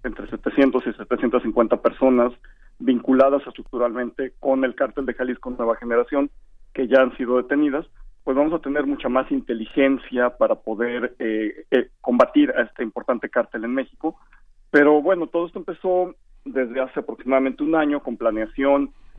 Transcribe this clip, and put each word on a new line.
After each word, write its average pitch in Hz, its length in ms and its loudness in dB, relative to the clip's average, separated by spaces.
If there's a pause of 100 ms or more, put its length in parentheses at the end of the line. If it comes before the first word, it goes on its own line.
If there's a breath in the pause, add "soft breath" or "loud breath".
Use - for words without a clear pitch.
entre - 260 -10
setecientos 127 580 2
y 113 60 -4
setecientas 120 500 -2
cincuenta 113 340 2
personas 127 540 2 (480 soft breath)
vinculadas 135 640 2
estructuralmente 120 920 -6
con 135 240 0
el 123 120 -2
cártel 135 300 -4
de 123 80 -4
Jalisco 127 380 -6
Nueva 117 240 -2
Generación, 120 560 0 (420)
que 131 140 -4
ya 131 140 6
han 127 140 0
sido 123 220 0
detenidas, 143 480 0 (380)
pues 135 120 -2
vamos 151 180 2
a 160 60 -2
tener 143 260 -4
mucha 139 220 -4
más 127 240 0
inteligencia 123 1080 0
para 123 180 2
poder, 117 640 -4
eh, 110 520 -4
eh, - 180 2 (100)
combatir 127 520 4
a 127 120 0
este 117 200 -8
importante 117 460 -4
cártel 113 360 -4
en 123 80 -4
México. 135 440 -6 (540 soft breath)
Pero 147 300 6
bueno, 170 260 0
todo 170 200 -2
esto 185 120 -14
empezó 180 560 -2 (300)
desde 127 360 -4
hace 131 200 -6
aproximadamente 131 600 -2
un 160 120 0
año, 147 260 0
con 120 160 -8
planeación, 135 720 0 (280)